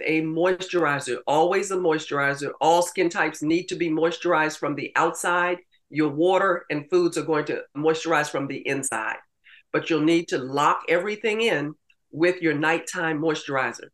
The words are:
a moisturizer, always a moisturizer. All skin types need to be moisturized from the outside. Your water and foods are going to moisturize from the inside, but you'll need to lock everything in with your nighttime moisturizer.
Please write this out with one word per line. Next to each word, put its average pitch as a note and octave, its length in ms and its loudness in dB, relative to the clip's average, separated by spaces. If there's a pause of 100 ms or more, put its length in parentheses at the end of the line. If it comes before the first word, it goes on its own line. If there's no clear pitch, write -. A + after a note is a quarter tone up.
a D#3+ 180 2
moisturizer, D#3+ 1040 0
always F3+ 440 2
a F#3+ 60 -2
moisturizer. C#3+ 840 0
All E3+ 220 6
skin F3 260 0
types D#3+ 340 -2
need E3 260 0
to F#3 80 -6
be E3+ 120 -2
moisturized D#3 720 0
from C#3+ 160 -4
the - 220 -8
outside. F3 640 0 (320)
Your D3+ 180 0
water F3+ 640 2
and D3 200 -4
foods F3 260 2
are D#3 60 -2
going D3+ 240 0
to C3+ 160 -4 (140)
moisturize D#3 540 0
from C#3 180 -4
the C#3 180 -8
inside, A#2 500 -4 (560)
but D#3 160 -2
you'll D#3 120 2
need E3+ 280 2
to E3+ 100 -2
lock C#3+ 500 0
everything G#3 540 0
in D3+ 320 0 (360)
with F3 320 2
your D#3+ 120 2
nighttime D#3+ 680 0
moisturizer. C#3+ 720 -2